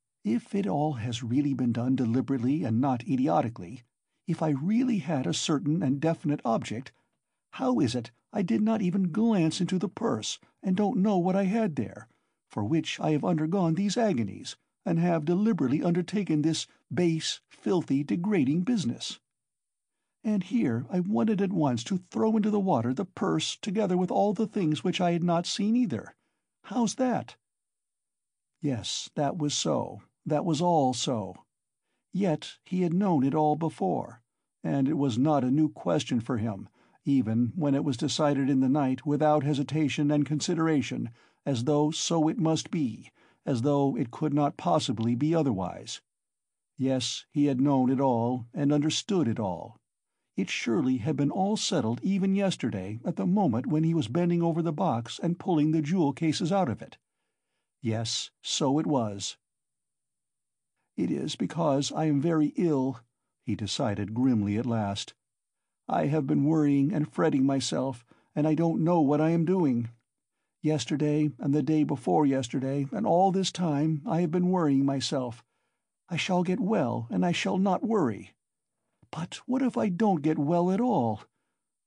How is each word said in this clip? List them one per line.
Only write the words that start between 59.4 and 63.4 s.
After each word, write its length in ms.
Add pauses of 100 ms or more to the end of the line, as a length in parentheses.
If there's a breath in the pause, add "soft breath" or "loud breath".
"It 140
is 260
because 560
I 120
am 160
very 360
ill," 440 (440)